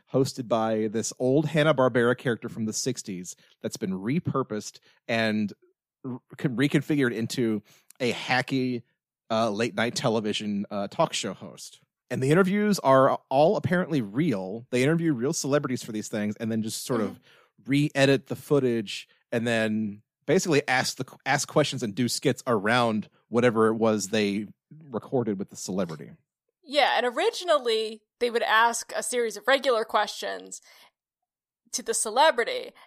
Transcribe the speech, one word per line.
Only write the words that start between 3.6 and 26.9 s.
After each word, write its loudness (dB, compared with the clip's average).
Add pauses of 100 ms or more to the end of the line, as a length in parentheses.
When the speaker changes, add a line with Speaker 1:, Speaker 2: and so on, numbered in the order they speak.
Speaker 1:
that's -8
been -4
repurposed -4 (300)
and 0 (520)
re-, -4
reconfigured 2
into -2 (360)
a 0
hacky, -2 (480)
uh, 2
late -2
night -2
television, -2
uh, -6
talk -2
show -6
host. -18 (300)
And -4
the 2
interviews 4
are 6 (120)
all 4
apparently 0
real. -2
They 2
interview 2
real -2
celebrities 0
for -12
these -6
things -2
and -4
then 0
just -8
sort 0
of -2
Speaker 2:
Mm-hmm. -20
Speaker 1:
re-edit 2
the -6
footage 0 (220)
and -2
then 0 (240)
basically 4
ask 0
the, -6 (180)
ask 0
questions 0
and -4
do 0
skits -2
around 2 (200)
whatever 4
it 2
was 0
they 0 (440)
recorded -2
with -8
the -20
celebrity. -6 (540)
Speaker 2:
Yeah, 2